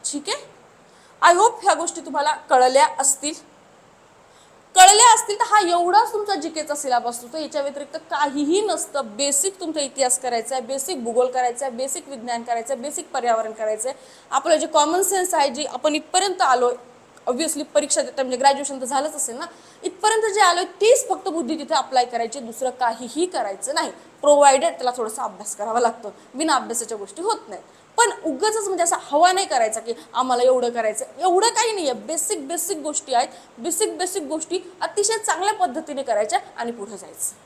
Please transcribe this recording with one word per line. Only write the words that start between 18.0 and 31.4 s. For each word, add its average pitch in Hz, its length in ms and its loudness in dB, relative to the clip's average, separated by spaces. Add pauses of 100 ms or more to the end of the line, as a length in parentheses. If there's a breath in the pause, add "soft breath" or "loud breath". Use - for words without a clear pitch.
देता 254 200 -4
म्हणजे 254 140 -2
ग्रॅज्युएशन 277 440 2
तर 254 60 -8
झालंच 285 280 -2
असेल 240 220 -6
ना, 320 100 -10 (360 loud breath)
इथपर्यंत 427 520 0
जे 427 60 2
आलोय 349 240 4
तीच - 440 2
फक्त - 200 -4
बुद्धी 311 300 -4
तिथे 294 160 -4
अप्लाय 262 300 2
करायची, 233 360 -6
दुसरं 240 300 -6
काहीही 254 560 -4
करायचं 240 480 -6
नाही, 302 160 -2
प्रोव्हायडेड 285 840 6
त्याला 247 240 -2
थोडासा 226 260 -6
अभ्यास 202 340 -10
करावा 226 240 -2
लागतो, 226 320 -2 (220 loud breath)
बिना 285 200 0
अभ्यासाच्या 226 440 -4
गोष्टी 202 240 -12
होत 415 140 -2 (120)
नाहीत. 185 160 -16 (320 soft breath)
पण 453 140 6 (140)
उगाचच 403 440 -2
म्हणजे 359 160 0
असा 349 160 0
हवा 330 320 4
नाही 381 140 0
करायचा 226 340 0
की 233 120 -8 (220 loud breath)
आम्हाला 247 280 0
एवढं 254 280 4
करायचं, 226 340 -4 (140)
एवढं 370 300 4